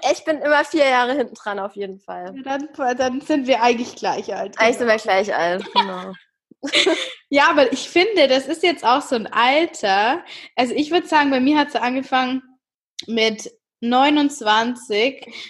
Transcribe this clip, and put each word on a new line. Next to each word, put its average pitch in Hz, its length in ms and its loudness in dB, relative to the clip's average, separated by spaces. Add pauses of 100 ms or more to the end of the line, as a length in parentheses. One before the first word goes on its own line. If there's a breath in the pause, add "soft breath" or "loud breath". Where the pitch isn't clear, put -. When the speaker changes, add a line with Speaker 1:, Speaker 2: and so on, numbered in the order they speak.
(100)
Speaker 1:
ich - 140 -4
bin 311 140 -2
immer 294 260 2
vier 311 240 2
Jahre 247 240 2
hinten 247 220 -4
dran 202 240 -8
auf 202 180 -8
jeden 196 240 -10
Fall. 180 420 -12
Speaker 2:
Ja, 269 140 -4 (220)
dann, 247 180 -2
dann 262 240 -2
sind 285 260 -2
wir 240 160 2
eigentlich 240 340 0
gleich 202 380 -4
alt. 190 240 -10
Speaker 1:
Eigentlich 226 200 4
sind 247 80 -2
Speaker 2:
Genau. 220 120 4
Speaker 1:
wir 220 40 -14
gleich 196 320 0
alt, 175 400 -2
genau. 190 380 -2 (500)
<laughs> 294 320 0 (340 loud breath)
Speaker 2:
Ja, 285 220 4
aber 294 240 4
ich - 160 -8
finde, 359 380 4
das 262 180 0
ist - 160 -6
jetzt 349 240 0
auch 262 160 2
so 277 140 -4
ein 220 100 -4
Alter. 254 1000 0 (320 loud breath)
Also 240 180 0
ich 294 180 -2
würd 349 160 0
sagen, 294 220 2
bei 262 100 2
mir 285 180 2
hat's 294 160 0
so 240 40 0
angefangen 254 640 -2 (640)
mit 220 440 -2 (300)
neunundzwanzig, 240 1500 0 (160 loud breath)